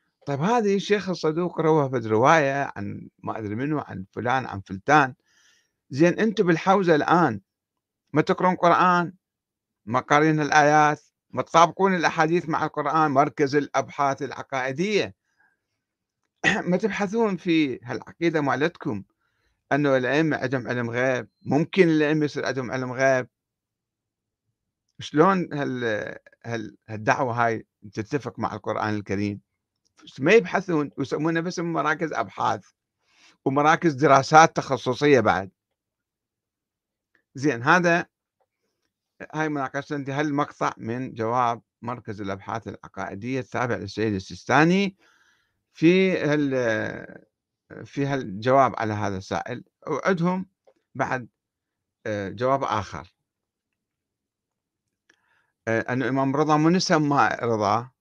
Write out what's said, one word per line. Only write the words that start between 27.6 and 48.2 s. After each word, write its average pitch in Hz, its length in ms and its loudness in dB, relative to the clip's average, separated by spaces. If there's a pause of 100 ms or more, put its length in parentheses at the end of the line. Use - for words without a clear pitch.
تتفق 120 460 -8
مع 113 160 -4
القرآن 107 400 -4
الكريم؟ 101 460 -4 (800)
ما 147 140 2
يبحثون، 175 640 2
ويسمونها 156 460 -2
بس 180 160 -8
مراكز 160 540 -4
أبحاث - 520 -4 (800)
ومراكز 151 500 2
دراسات 143 640 6
تخصصية 135 640 2
بعد. 95 300 2 (1800)
زين، 127 280 -2
هذا، 170 440 2 (1300)
هاي 156 140 -4
مناقشة 143 600 -6
هالمقطع 143 680 -4
من 123 380 -8
جواب 117 480 -2 (200)
مركز 117 380 -12
الأبحاث 104 480 -8
العقائدية 101 720 -10
التابع 120 360 -4
للسيد 104 380 -4
السيستاني 160 840 0 (760)
في 180 460 2
هال-، 127 1000 -2 (640)
في 139 220 -4
هالجواب 127 720 0